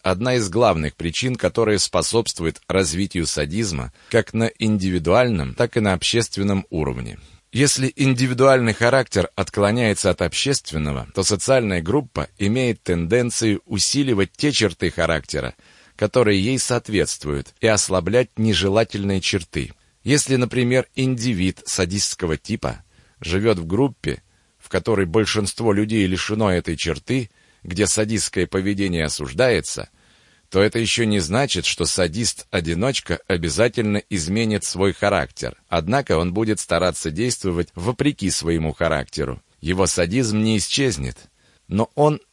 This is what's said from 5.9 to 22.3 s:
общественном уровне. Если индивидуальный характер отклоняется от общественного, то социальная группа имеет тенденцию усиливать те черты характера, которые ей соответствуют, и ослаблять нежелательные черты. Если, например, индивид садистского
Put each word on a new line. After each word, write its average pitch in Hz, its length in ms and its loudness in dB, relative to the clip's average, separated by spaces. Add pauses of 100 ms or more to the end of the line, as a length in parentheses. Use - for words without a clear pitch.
общественном 98 760 0
уровне. 62 500 -4 (340)
Если 131 420 0
индивидуальный 127 800 4
характер 120 600 2
отклоняется 104 760 2
от 90 120 0
общественного, 78 920 -2
то 98 100 0
социальная 104 580 2
группа 104 560 -2
имеет 113 460 0
тенденцию 107 840 0
усиливать 110 720 0
те 147 180 0
черты 92 380 0
характера, 76 640 -2 (400)
которые 107 480 4
ей 127 160 0
соответствуют, 76 1000 -2
и 113 60 4
ослаблять 104 680 2
нежелательные 101 840 0
черты. 82 520 -4 (300)
Если, 135 320 2
например, 123 600 0
индивид 117 680 0
садистского 90 720 -2